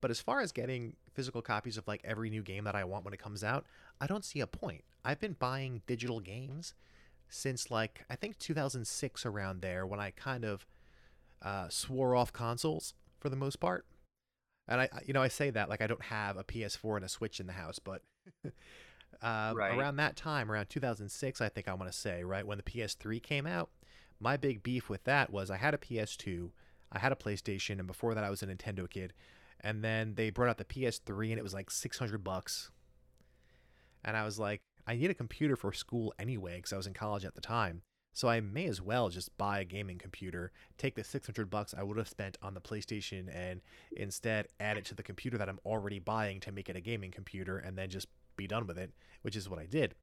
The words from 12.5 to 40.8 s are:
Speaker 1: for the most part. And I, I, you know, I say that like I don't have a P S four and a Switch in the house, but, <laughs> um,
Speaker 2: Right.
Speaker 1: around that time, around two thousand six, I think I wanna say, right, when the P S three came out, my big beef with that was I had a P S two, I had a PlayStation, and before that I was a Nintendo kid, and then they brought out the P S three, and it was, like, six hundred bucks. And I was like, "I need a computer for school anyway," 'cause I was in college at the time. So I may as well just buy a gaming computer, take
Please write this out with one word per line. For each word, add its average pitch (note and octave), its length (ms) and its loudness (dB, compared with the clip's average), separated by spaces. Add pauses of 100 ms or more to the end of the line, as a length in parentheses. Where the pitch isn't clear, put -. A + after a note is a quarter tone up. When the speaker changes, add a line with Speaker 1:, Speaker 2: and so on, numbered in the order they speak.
Speaker 1:
for D3 120 -2
the C3+ 60 -2
most C3+ 240 -2
part. F3+ 260 0 (840)
And A#2+ 120 4
I, C3 120 6
I, B2+ 120 -8
you C3+ 80 -2
know, C3+ 100 8
I C3 60 8
say C#3+ 220 2
that G#2+ 180 2
like G#2 120 0
I A2 60 4
don't A2 160 0
have G#2 340 0
a G2 80 -6
P A2+ 200 -4
S G2+ 120 -4
four A2 200 0
and G2 80 0
a F2+ 40 -6
Switch - 320 -4
in F#2+ 60 -6
the F2+ 60 -8
house, F2 260 -6
but, F#2+ 240 -8 (420)
<laughs> - 800 -14
um, A2 340 2
Speaker 2:
Right. G#2 120 4
Speaker 1:
around C#3 280 4
that D3 200 4
time, C#3+ 340 0
around G#2+ 200 2
two D3 100 -2
thousand G#2+ 300 0
six, - 300 -2
I A2 80 4
think G2 200 -4
I F#2+ 60 0
wanna F#2 180 -4
say, F2 320 -2
right, F#2+ 220 0
when G#2 100 -2
the G2 60 -6
P A#2 200 -2
S G#2 120 0
three A2 260 -2
came C#3+ 260 0
out, F3 240 0 (480)
my B2 180 4
big C3 260 2
beef B2 260 0
with G2 160 -4
that C#3 260 6
was G2 200 0
I F#2+ 60 0
had C#3+ 180 4
a C#3+ 40 0
P A#2+ 200 -2
S G#2+ 180 0
two, F2 360 -4 (400)
I F#2+ 60 0
had C3 140 4
a C3 40 2
PlayStation, G2+ 600 -2
and F#2 80 -2
before A2+ 280 2
that G#2+ 100 2
I G2+ 60 2
was G2+ 120 -2
a G2+ 40 -4
Nintendo F#2+ 420 -4
kid, F#2 260 -6 (480)
and G#2+ 200 0
then A2 320 2
they A2 160 4
brought B2 200 6
out A2+ 80 2
the G2+ 60 -4
P C3 220 0
S A2+ 120 2
three, A2 340 0
and A2+ 60 2
it - 40 -2
was, F#2+ 120 -4
like, G2 160 -6
six - 280 -2
hundred G#2+ 240 -2
bucks. F#2 480 -2 (1300)
And A2 120 2
I G#2+ 80 4
was G#2+ 140 -2
like, G#2 220 2 (260)
"I A#2 80 0
need C#3+ 160 4
a F#3 40 4
computer C#3 420 2
for G2 160 0
school - 460 0
anyway," F#2+ 420 -2
'cause - 120 -4
I G2+ 40 0
was F#2+ 100 -2
in F#2+ 80 -6
college G#2 300 0
at F#2+ 100 -4
the - 60 -12
time. G2+ 420 2 (300)
So - 160 4
I A#2 120 6
may A2 260 0
as F#2+ 160 0
well A2 260 4
just F2 300 -4
buy G2+ 220 4
a F#2+ 40 0
gaming F#2 340 -4
computer, F2+ 540 -6 (260)
take - 180 0